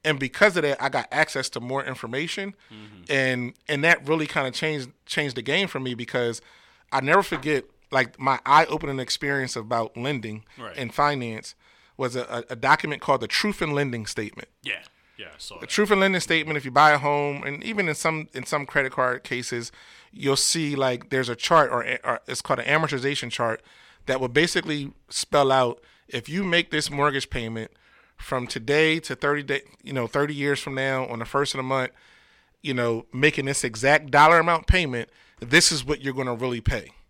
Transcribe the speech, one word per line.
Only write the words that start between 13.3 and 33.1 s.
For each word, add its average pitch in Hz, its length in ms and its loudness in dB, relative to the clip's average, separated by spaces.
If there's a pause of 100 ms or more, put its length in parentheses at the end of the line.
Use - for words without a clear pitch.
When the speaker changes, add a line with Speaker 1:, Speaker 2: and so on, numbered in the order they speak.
Speaker 1:
in 156 120 -2
Lending 123 340 -4
Statement. - 420 -10 (140)
Speaker 2:
Yeah. 101 200 -8 (360)
Yeah, 95 100 -16
I 76 100 -20
saw - 180 -16
Speaker 1:
The 85 60 -16
Speaker 2:
that. - 80 -14
Speaker 1:
Truth 208 200 2
in 196 80 6
Lending 190 220 4
Statement, 156 380 0
if 135 80 -6
you 127 40 -6
buy 151 220 8
a 143 60 4
home, 143 440 0
and 139 220 -8
even 202 240 -2
in 151 60 -2
some, 156 400 -4
in 127 100 -8
some 143 220 -4
credit 135 260 -2
card 127 320 -2
cases, 120 480 -6 (400)
you'll 135 240 0
see, 147 400 0
like, 131 320 -2
there's 131 220 -2
a 117 40 -4
chart, 151 380 4
or, 120 120 0 (200)
or 123 240 -2
it's 127 140 -6
called - 180 0
an 117 60 -6
amortization 139 680 0
chart, 113 300 -2 (420)
that 131 160 -2
will 127 80 -2
basically 151 640 0 (160)
spell 139 420 2
out 127 300 4 (260)
if 120 220 -8
you 185 160 -2
make 170 260 2
this 151 200 -2
mortgage 143 400 0
payment 113 400 -6 (460)
from 123 300 -4
today 151 540 0
to - 160 -8
thirty 143 260 -2
day, 135 200 -4 (200)
you - 100 -12
know, 123 140 -2
thirty 147 280 -2
years 143 260 0
from 139 160 -8
now 135 300 -2
on 120 120 -8
the 117 60 -6
first 139 300 0
of 135 40 -6
the 131 60 -6
month, 131 260 -2 (720)
you 143 100 -6
know, 117 400 -2